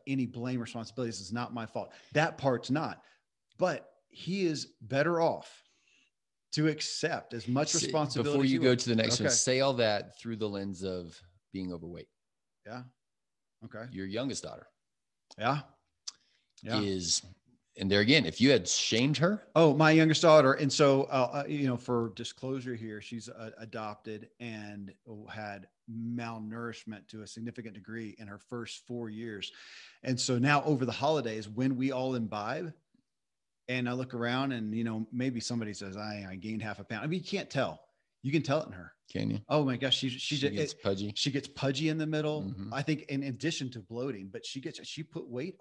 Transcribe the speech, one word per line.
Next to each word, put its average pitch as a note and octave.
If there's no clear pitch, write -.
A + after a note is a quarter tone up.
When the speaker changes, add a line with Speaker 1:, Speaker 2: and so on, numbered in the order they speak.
Speaker 1:
any C3+
blame, A#2+
responsibility. A#2
This G#2
is F#2+
not A#2+
my A2+
fault." G#2+
That D#3
part's B2+
not. C3+
But E3+
he F#3+
is D3+
better D3
off A#2
to D3+
accept D#3
as A#2
much C#3
Speaker 2:
Say, -
Speaker 1:
responsibility C#3+
Speaker 2:
before C#3
Speaker 1:
as C3
Speaker 2:
you C3
Speaker 1:
he C3
Speaker 2:
go C3
Speaker 1:
wants. A#2+
Speaker 2:
to B2
the A2+
next A2+
one, G#2+
Speaker 1:
Okay. B2+
Speaker 2:
say C3
all C3+
that G#2+
through A#2
the G#2+
lens G2
of F2+
being F#2
overweight. E2+
Speaker 1:
Yeah. A#2
Okay. A2+
Speaker 2:
Your F#2+
youngest A2
daughter -
Speaker 1:
Yeah. C#3+
Yeah. A2
Speaker 2:
is, F#2
and F#2+
there G2+
again, B2+
if F2
you C3
had G2+
shamed C3
her. F#3+
Speaker 1:
Oh, D#3
my D#3
youngest D#3+
daughter. D#3
And C#3
so, C#3
uh, B2+
uh, C#3+
you C#3+
know, B2
for A#2
disclosure B2+
here, A2
she's, A2
uh, A2+
adopted G#2+
and G#2
had G2+
malnourishment A2+
to A2
a G2+
significant A2+
degree G#2+
in A2
her G2+
first -
four A#2+
years. G#2+
And B2+
so B2+
now C#3+
over C#3
the A#2
holidays, A2+
when B2+
we C3+
all C3
imbibe A#2
and B2+
I B2
look B2+
around B2
and, A2
you A#2
know, A2+
maybe B2
somebody A2
says, G2
"I, G#2
I F#2+
gained G#2+
half G#2+
a G2+
pound." G#2+
I D3
mean, F3
you D3+
can't G3
tell. G#2
You C3+
can D3+
tell D3+
it -
in -
her. F2
Speaker 2:
Can G#2+
you? G#2+
Speaker 1:
Oh D3
my C3
gosh. C3
She, C3+
she B2+
Speaker 2:
She -
Speaker 1:
just, C3
Speaker 2:
gets C3+
Speaker 1:
it, -
Speaker 2:
pudgy. G2+
Speaker 1:
she -
gets C3
pudgy C#3
in D#3
the D#3
middle. D3+
Speaker 2:
Mm-hmm. G2
Speaker 1:
I C3+
think D3+
in C#3
addition C#3
to A#2+
bloating, A2+
but A2+
she -
gets, C#3
she -
put -
weight C3+